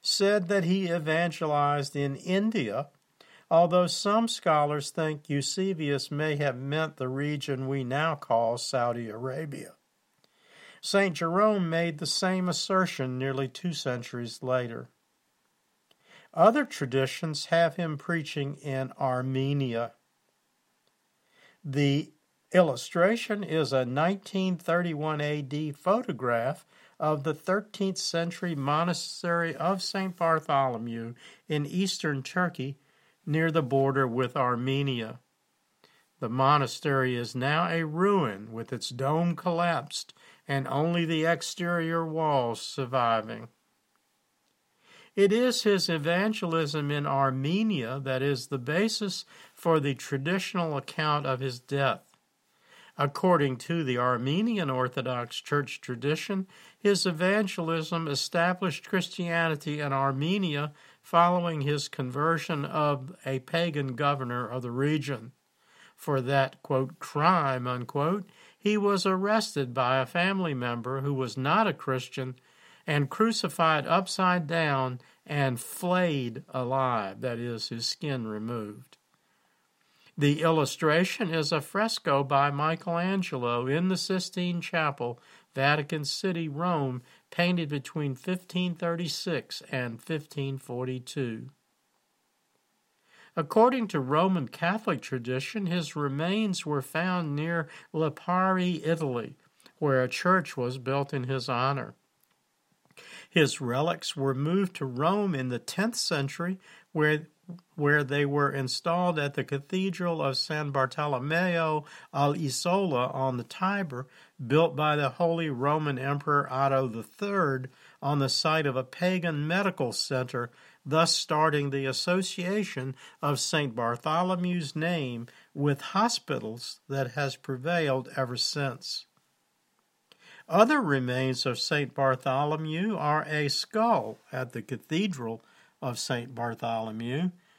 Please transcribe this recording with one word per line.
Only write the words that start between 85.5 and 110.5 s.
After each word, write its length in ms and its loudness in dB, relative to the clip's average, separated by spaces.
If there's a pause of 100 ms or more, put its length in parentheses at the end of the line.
Vatican 500 2
City, 440 -4
Rome, 540 -2 (280)
painted 380 2
between 480 -4
fifteen 580 -4
thirty-six 960 -4
and 320 -4
fifteen 560 -6
forty-two. 920 -6 (1800)
According 540 4
to 120 0
Roman 480 2
Catholic 520 -2
tradition, 640 -4
his 300 -4
remains 680 -2
were 160 0
found 520 -2
near 320 -2 (280)
Lipari, 920 0
Italy, 500 -2 (420)
where 240 4
a 60 0
church 480 2
was 200 -2
built 380 -2
in 100 -2
his 240 -4
honor. 460 0 (1400)
His 300 2
relics 540 -2
were 200 0
moved 420 0
to 80 -6
Rome 500 0
in 140 -2
the 100 -2
tenth 380 -4
century, 600 -2 (340)
where, 360 2 (460)
where 300 4
they 220 0
were 260 2
installed 680 -2
at 140 -2
the 120 -4
Cathedral 760 -4
of 160 0
San 340 -4